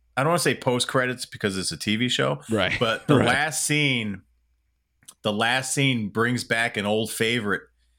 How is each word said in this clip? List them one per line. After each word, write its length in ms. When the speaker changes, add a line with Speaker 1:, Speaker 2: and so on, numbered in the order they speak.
Speaker 1:
I 60
don't 80
wanna 80
say 160
post 340
credits 380
because 320
it's 140
a 40
T 200
V 120
show, 400
Speaker 2:
Right. 300
Speaker 1:
but 300
the 80
Speaker 2:
Right. 120
Speaker 1:
last 380
scene, 560
the 100
last 420
scene 340
brings 360
back 320
an 100
old 240
favorite, 520